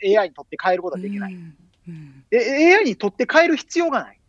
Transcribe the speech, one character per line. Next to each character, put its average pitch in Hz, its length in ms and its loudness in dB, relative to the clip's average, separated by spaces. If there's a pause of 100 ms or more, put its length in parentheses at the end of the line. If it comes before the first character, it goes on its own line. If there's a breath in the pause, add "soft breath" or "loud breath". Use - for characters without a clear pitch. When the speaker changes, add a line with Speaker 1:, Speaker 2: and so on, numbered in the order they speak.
Speaker 1:
エ 196 120 0
ー 214 80 4
ア 202 40 0
イ 180 40 -6
に - 60 -14
取 - 120 -20
っ - 20 -20
て 156 80 -14
代 185 180 0
え - 20 -2
る 175 60 -6
こ 180 80 -6
と 185 60 -10
は 185 60 -10
で 202 80 -10
き 202 80 -8
な 196 100 -8
い。 185 60 -12
Speaker 2:
う - 20 -16
ん、 165 200 -18 (320)
う - 20 -16
ん。 147 400 -20
Speaker 1:
え、 214 60 2
エ 277 380 4
ー 403 40 6
ア - 40 4
イ - 20 0
に 233 120 -2
取 202 160 -4
っ - 20 -20
て 247 120 -2
代 320 180 4
え 339 40 0
る 320 80 0
必 - 240 -6
要 339 100 0
が 247 140 -4
な - 80 -20
い。 - 160 -20